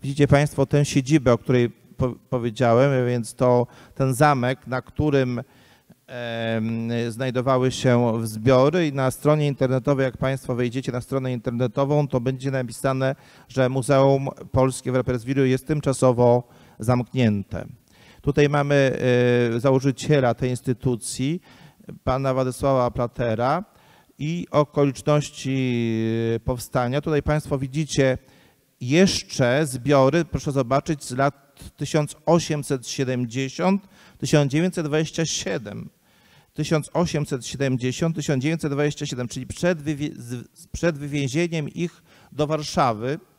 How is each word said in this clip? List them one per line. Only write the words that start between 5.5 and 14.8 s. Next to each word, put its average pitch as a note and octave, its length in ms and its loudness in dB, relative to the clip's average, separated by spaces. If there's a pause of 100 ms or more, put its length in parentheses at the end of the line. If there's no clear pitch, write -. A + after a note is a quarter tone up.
em, A2+ 840 -4 (200)
znajdowały B2+ 600 0
się A#2+ 420 2 (100)
zbiory C3 640 2
i C#3+ 60 -4
na C3 180 0
stronie D3 360 2
internetowej, C3 560 0
jak B2+ 140 -2
państwo C3 380 -4
wejdziecie B2 360 -4
na B2 100 -4
stronę C3 320 -4
internetową, C3 760 0
to B2+ 120 -2
będzie C3 320 -4
napisane, C3 640 -2 (320)
że B2+ 220 2
Muzeum C3+ 600 4 (220)
Polskie C3 400 0